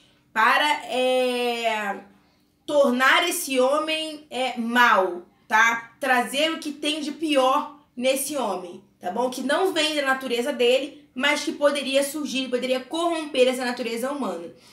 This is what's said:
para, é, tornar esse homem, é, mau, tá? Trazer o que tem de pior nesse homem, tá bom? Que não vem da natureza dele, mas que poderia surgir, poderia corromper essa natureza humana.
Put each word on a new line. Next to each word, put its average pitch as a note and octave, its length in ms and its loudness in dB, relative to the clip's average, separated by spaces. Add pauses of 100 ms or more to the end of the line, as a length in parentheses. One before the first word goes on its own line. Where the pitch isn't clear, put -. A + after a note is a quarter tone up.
(340)
para, C4+ 360 2 (160)
é, A#3+ 1120 0 (640)
tornar C#4+ 640 4
esse C4+ 320 -2
homem, D#4 680 0
é, A#3+ 280 -4
mau, A3+ 680 2 (240)
tá? A3+ 520 2
Trazer C4 520 0
o D#4+ 80 -6
que D4+ 120 -8
tem D4+ 300 -4
de D4 100 -6
pior C#4+ 640 0 (180)
nesse C4+ 420 -2
homem, F#3 460 -6 (160)
tá F3+ 120 -6
bom? B3 180 -2
Que B3+ 120 -8
não D#4 320 2
vem D#4 220 0
da C#4+ 80 0
natureza C4 500 -2
dele, B3 600 0
mas C#4+ 300 0
que - 80 -4
poderia C#4 520 0
surgir, C4+ 460 -4
poderia B3+ 300 -2
corromper D#4 680 0
essa B3+ 180 -2
natureza A#3+ 460 -4
humana. F#3 420 -6 (200)